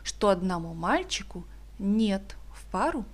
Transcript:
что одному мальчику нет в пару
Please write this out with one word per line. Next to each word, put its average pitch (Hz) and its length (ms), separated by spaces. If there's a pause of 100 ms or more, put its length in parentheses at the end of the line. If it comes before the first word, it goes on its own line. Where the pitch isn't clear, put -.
что - 260
одному 175 440
мальчику 190 720 (340)
нет 196 580 (160)
в - 120
пару 262 480